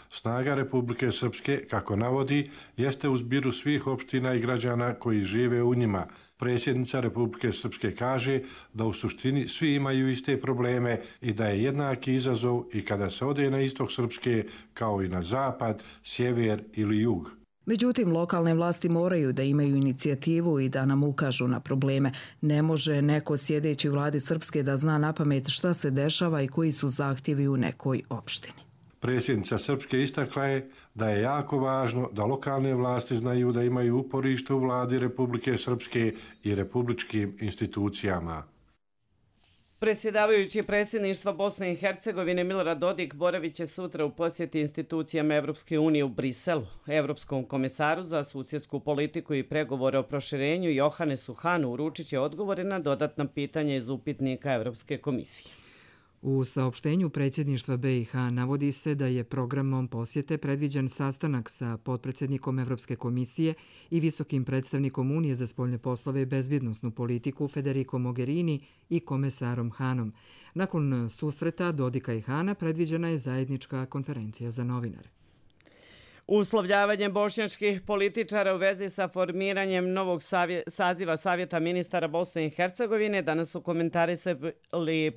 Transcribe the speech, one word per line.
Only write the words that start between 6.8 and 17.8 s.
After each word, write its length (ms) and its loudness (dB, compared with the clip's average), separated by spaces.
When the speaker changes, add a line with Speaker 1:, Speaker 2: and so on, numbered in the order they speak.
Speaker 1:
Republike 520 0
Srpske 420 -4
kaže 460 2
da 120 -2
u 80 2
suštini 560 -2
svi 260 2
imaju 340 2
iste 320 0
probleme 600 2
i 120 -2
da 140 0
je 160 2
jednaki 520 0
izazov 580 2
i 120 -2
kada 260 0
se 140 -4
ode 260 2
na 100 2
istok 320 -2
Srpske 520 0
kao 280 0
i 60 0
na 140 -2
zapad, 600 -2
sjever 640 0
ili 260 2
jug. 300 0
Speaker 2:
Međutim, 440 2